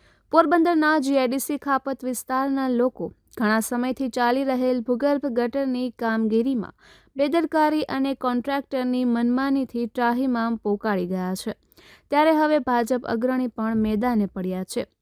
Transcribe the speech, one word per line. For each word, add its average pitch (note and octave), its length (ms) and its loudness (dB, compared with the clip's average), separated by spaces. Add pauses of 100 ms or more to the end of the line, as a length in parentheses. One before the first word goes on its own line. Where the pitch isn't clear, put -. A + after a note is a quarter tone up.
(300)
પોરબંદરના D#4 680 4
જી C#4 200 2
આઈ C4 100 4
ડી C4+ 100 -2
સી C#4+ 200 -4
ખાપત C4+ 460 -4
વિસ્તારના C4 640 -2
લોકો A#3+ 440 0 (260)
ઘણા A3 220 2
સમયથી B3+ 480 -4
ચાલી B3 360 0
રહેલ B3+ 360 0
ભૂગર્ભ C4+ 460 0
ગટરની B3 640 -2
કામગીરીમાં A3+ 840 -2 (440)
બેદરકારી D#4 680 2
અને C4+ 320 -2
કોન્ટ્રાક્ટરની B3+ 880 -2
મનમાનીથી A#3+ 840 0
ત્રાહિમામ A#3+ 680 0
પોકાળી G3+ 500 -2
ગયા F#3 280 -4
છે. - 200 -8 (560)
ત્યારે D4+ 220 4
હવે D4+ 260 4
ભાજપ B3 460 0
અગ્રણી B3+ 420 -2
પણ A3+ 300 -4
મેદાને G#3+ 500 0
પડ્યા F#3 380 -6
છે. - 220 -6 (160)